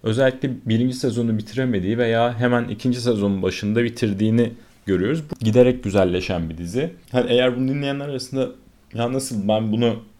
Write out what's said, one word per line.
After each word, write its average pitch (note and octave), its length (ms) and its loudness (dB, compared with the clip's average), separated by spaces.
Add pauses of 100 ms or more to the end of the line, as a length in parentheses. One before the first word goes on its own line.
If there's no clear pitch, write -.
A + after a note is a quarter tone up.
özellikle C3 480 0 (160)
birinci A#2+ 300 2
sezonu A#2 420 0
bitiremediği A2 600 -2
veya A#2 400 2
hemen A#2+ 300 2
ikinci A#2+ 320 -2
sezonun G2+ 420 0
başında G#2 420 0
bitirdiğini A2+ 680 0 (340)
görüyoruz. G2+ 440 0
Bu - 140 -8
giderek B2 400 4
güzelleşen F2+ 680 0
bir D#2+ 80 -10
dizi. G#2+ 340 -6 (200)
Hani B2 160 0
eğer B2 280 2
bunu C3 120 -2
dinleyenler C#3 400 -4
arasında C3 400 -4 (460)
"Ya A#2 180 -2
nasıl, B2 360 -4
ben G#2+ 240 2
bunu A2+ 240 2 (240)